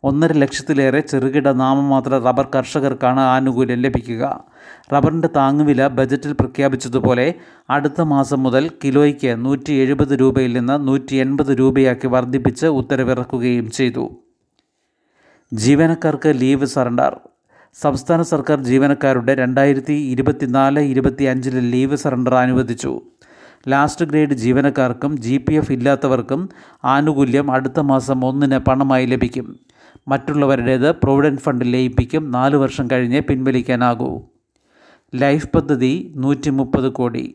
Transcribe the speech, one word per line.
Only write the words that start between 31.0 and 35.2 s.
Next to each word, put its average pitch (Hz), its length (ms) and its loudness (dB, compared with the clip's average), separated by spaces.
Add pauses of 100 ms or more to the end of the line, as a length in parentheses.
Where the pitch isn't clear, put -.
ഫണ്ടിൽ 127 280 -2
ലയിപ്പിക്കും. 127 600 0
നാല് 131 260 2
വർഷം 135 300 0
കഴിഞ്ഞേ 127 340 0
പിൻവലിക്കാനാകൂ. 127 880 -2 (1040)
ലൈഫ് 139 360 0